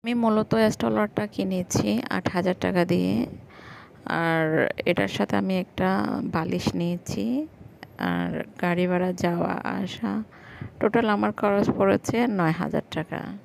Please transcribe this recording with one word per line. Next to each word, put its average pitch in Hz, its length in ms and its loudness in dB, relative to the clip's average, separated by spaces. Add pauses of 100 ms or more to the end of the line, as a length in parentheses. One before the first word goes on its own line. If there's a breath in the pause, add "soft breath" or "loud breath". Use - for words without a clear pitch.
আমি 233 100 -2
মূলত 220 420 4
স্ট্রলারটা 214 720 2
কিনেছি 196 800 0
আট - 200 0
হাজার 180 300 2
টাকা 180 260 2
দিয়ে। 180 400 2 (800 loud breath)
আর 160 640 0 (160)
এটার 190 220 2
সাথে 202 280 -2
আমি 190 240 0
একটা 185 460 0 (180)
বালিশ 180 520 -2
নিয়েছি। 196 720 -2 (500)
আর 87 460 -2 (180)
গাড়ি 180 260 2
ভাড়া, 180 260 0
যাওয়া 170 400 0 (100)
আসা, 196 600 -4 (560 loud breath)
টোটাল 220 300 2
আমার 208 220 2
খরচ 208 380 2
পড়েছে 202 580 2
নয় 180 240 2
হাজার 165 300 -2 (100)
টাকা। - 300 -6 (240)